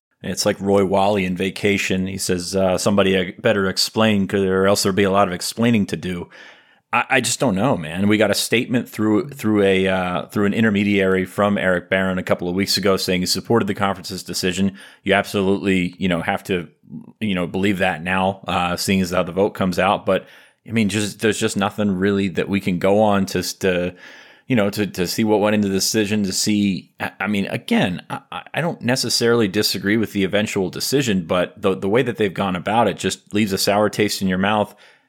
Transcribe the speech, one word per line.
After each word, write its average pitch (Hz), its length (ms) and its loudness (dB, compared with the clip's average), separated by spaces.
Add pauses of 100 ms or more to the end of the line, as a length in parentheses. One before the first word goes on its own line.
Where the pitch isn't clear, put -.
(240)
It's 92 240 -6
like 101 120 0
Roy 101 240 4
Wally 98 400 2
in 92 140 -2
Vacation. 95 680 -2
He 95 100 -8
says, 90 380 -4
uh, 95 240 2
"Somebody 95 540 2
better 101 360 0
explain, 104 580 0
'cause, 98 140 0
or 95 240 2
else 101 160 2
there'll 98 140 0
be 101 80 4
a 95 80 2
lot 98 160 4
of 90 60 -6
explaining 113 540 0
to - 80 -6
do." 87 320 -6 (640)
I, 120 200 0
I 135 100 4
just - 180 -4
don't 127 140 0
know, 113 240 0
man. 85 300 -4
We 104 100 4
got 104 140 4
a 98 40 -2
statement 113 540 -2
through, 107 400 0
through 107 320 0
a, 95 260 4
uh, 90 420 -2
through 101 180 0
an 101 80 0
intermediary 98 680 2
from 101 340 0
Eric 90 320 -2
Barron 95 260 0
a 90 60 -4
couple 90 260 -4
of 90 60 -4
weeks 98 220 0
ago 95 200 2
saying 90 240 -2
he 87 60 -2
supported 104 400 0
the 101 80 -4
conference's 95 480 -6
decision. 92 520 -2 (280)
You 95 100 2
absolutely, 95 880 0
you 95 80 0
know, 85 160 0
have 98 220 -2
to, 87 220 -4 (520)
you 101 160 -2
know, 90 100 -2
believe 95 320 0
that 90 240 -2
now, 95 460 -2
uh, 87 280 -2
seeing 95 260 0
as 87 100 -2
how 90 100 0
the 85 100 -4
vote 98 200 0
comes 92 260 -2
out. 92 260 2
But 95 220 0 (400)
I 104 60 -16
mean, 110 160 2
just, 104 320 -2
there's 107 220 0
just 107 160 -2
nothing 101 340 0
really 98 380 0
that 85 180 -4
we 98 140 0
can 90 180 -2
go 101 220 4
on 101 240 2
to, 90 180 -2 (160)
to, 90 360 0 (520)
you 131 80 0
know, 101 140 2
to, 101 180 -2
to 87 200 -4
see 110 180 -2
what 107 160 2
went 107 140 2
into 104 120 2
the 95 60 0
decision, 104 500 0
to 95 80 -2
see, 101 680 0
I, 104 180 -6
I 98 80 -4
mean, 101 200 -2
again, 120 640 -2
I, - 120 -10 (100)
I, 90 120 -12 (100)
I 139 80 -4
don't 165 200 -6
necessarily 117 680 2
disagree 101 480 0
with 107 160 -2
the 98 100 0
eventual 98 460 0
decision, 110 560 0
but 90 360 -2
the, 98 140 2
the 95 140 -4
way 120 140 4
that 120 120 -4
they've 98 180 0
gone 95 220 -2
about 104 320 0
it 85 80 -2
just - 380 -6
leaves 104 180 2
a 95 60 0
sour 101 320 2
taste 104 320 -2
in 95 80 0
your 92 80 0
mouth, 104 360 0 (360)